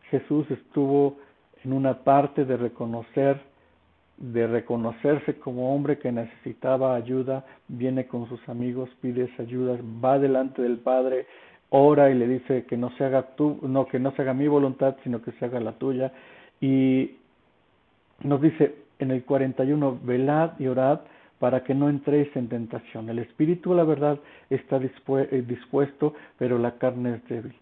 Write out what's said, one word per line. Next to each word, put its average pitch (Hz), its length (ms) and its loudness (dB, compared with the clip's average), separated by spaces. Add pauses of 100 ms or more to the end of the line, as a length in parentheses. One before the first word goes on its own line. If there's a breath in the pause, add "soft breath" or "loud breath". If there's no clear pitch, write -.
Jesús 147 440 -2
estuvo 139 640 0 (460 loud breath)
en 131 80 -4
una 135 320 0
parte 139 400 4
de 131 120 -2
reconocer, 120 840 -2 (760 soft breath)
de 117 280 -2
reconocerse 120 920 -2
como 127 340 -4
hombre 143 240 -2
que 123 140 -6
necesitaba 127 800 -2
ayuda, 131 500 -4 (220 loud breath)
viene 131 400 -4
con 117 220 -8
sus 123 200 -14
amigos, 123 400 -6 (120)
pide 123 240 -2
esa 123 180 -10
ayuda, 123 340 -4 (260)
va 135 180 4
delante 131 420 0
del 120 160 0
Padre, 127 480 0 (440 loud breath)
ora 143 380 8
y 135 60 4
le 120 140 2
dice 127 380 -2
que 123 100 -4
no 120 140 -4
se 139 140 -4
haga 131 300 0
tu, 147 280 0
no, 131 260 0
que 135 100 -4
no 135 140 0
se 147 100 -4
haga 131 100 -2
mi 139 140 0
voluntad, 135 560 2
sino 117 200 -6
que 117 100 -10
se - 120 -8
haga 123 140 -6
la 110 140 -4
tuya. 131 400 -4 (480 loud breath)
Y 135 560 2 (1040)
nos 139 180 0
dice 151 360 2 (240)
en 135 100 -2
el 127 140 -2
cuarenta 135 400 0
y 139 80 0
uno, 139 320 0
"Velad 143 560 0
y 131 80 -2
orad 131 320 2 (400 loud breath)
para 127 240 2
que 135 100 -2
no 143 140 2
entréis 143 480 0
en 120 120 -4
tentación. 113 600 -8
El 117 100 -6
espíritu, 170 560 0
la 175 80 6
verdad, 147 380 2 (300 loud breath)
está 135 280 -2
dispue-, 135 540 -2
eh, 127 100 0
dispuesto, 139 720 -2 (240 loud breath)
pero 123 200 0
la 120 200 -2
carne 123 380 -2
es - 120 -16
débil". 120 320 -8